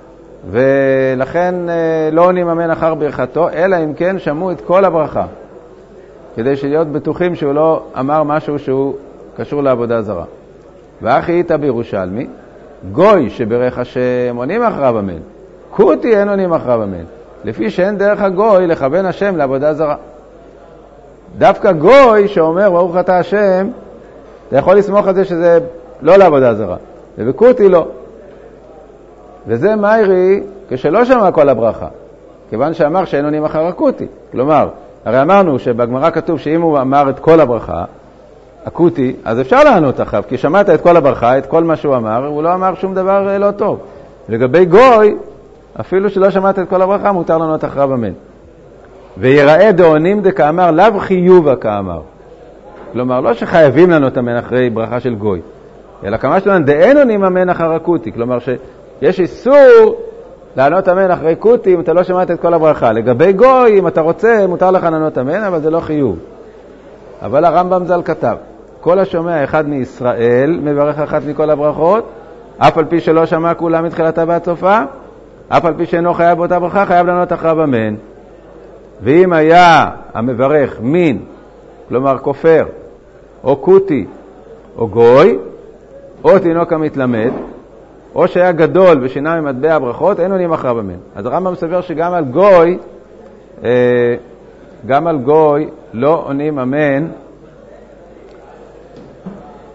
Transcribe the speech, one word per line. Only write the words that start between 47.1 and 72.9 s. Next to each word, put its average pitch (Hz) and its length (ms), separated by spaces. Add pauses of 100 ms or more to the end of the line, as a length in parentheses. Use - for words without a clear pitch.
מותר 165 260
לענות 156 280
אחריו 139 280
אמן. 110 200 (1040)
ויראה 147 540
דעונים 170 500
דקאמר, 180 500
לאו 196 280
חיובה 180 560
כאמר. 98 460 (920)
כלומר, 127 280
לא 226 120
שחייבים 170 560
לענות 143 280
אמן 120 200
אחרי 123 320
ברכה 113 300
של 120 160
גוי, 98 260 (640)
אלא 104 140
כמה 147 220
שלא, 190 200
דאין 160 380
עונים 220 260
אמן 185 260
אחר 165 220
הכותי. 160 400
כלומר, 120 280
ש- 123 100 (540)
יש 185 160
איסור 233 760 (600)
לענות 160 320
אמן 185 220
אחרי 156 280
כותי 226 340
אם 175 60
אתה 165 140
לא 175 100
שמעת 180 280
את 170 100
כל 170 120
הברכה. 156 380
לגבי 123 420
גוי, 240 460
אם 180 80
אתה 165 140
רוצה, 196 460
מותר 180 240
לך 180 120
לענות 156 340
אמן, 147 260
אבל 180 180
זה 156 80
לא 160 100
חיוב. 143 380 (1040)
אבל 127 240
הרמב"ם 180 400
ז"ל 175 200
כתב, 139 300 (460)
"כל 180 180
השומע 170 440
אחד 151 240
מישראל 123 960
מברך 147 360
אחת 143 280
מכל 151 220
הברכות, 151 540 (540)
אף 156 200
על 160 80
פי 165 140